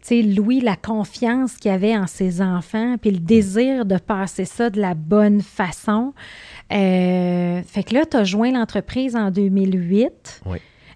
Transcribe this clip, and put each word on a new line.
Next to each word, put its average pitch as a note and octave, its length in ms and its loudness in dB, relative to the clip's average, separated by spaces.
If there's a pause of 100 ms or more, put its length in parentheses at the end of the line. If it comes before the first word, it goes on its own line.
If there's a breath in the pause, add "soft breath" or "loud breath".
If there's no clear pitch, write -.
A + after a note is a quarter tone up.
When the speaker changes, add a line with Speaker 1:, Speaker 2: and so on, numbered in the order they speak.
Speaker 1:
sais, A#3 220 2
Louis, G#3+ 380 2
la G#3 140 2
confiance A3+ 800 -4
qu'il G#3 120 -2
avait G3 260 2
en F#3+ 120 -2
ses F#3 340 -2
enfants, A3 580 -2
puis G#3 120 0
le F#3 80 0
désir A3 680 2
de F#3 140 0
passer F#3+ 460 -4
ça A#3 260 -2
de G#3 100 -2
la F3+ 140 0
bonne G#3 460 4
façon. G#3+ 720 -4 (580 loud breath)
Euh, F3+ 920 0
fait - 200 -6
que - 100 -4
là, D4+ 120 4
t'as C#4 180 0
joint G#3+ 280 0
l'entreprise A#3+ 640 -4
en G3+ 160 0
deux G3 180 0
mille F#3+ 280 2
huit. G3 680 -2
Speaker 2:
Oui. F2+ 120 -6 (380 soft breath)